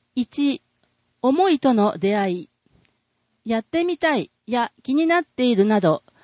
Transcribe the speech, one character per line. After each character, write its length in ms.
一、 480
思 280
い 100
と 140
の 240
出 180
会 260
い。 60
や 160
っ 20
て 220
み 140
た 180
い 140
や 260
気 120
に 120
な 140
っ 40
て 220
い 80
る 100
な 160
ど、 220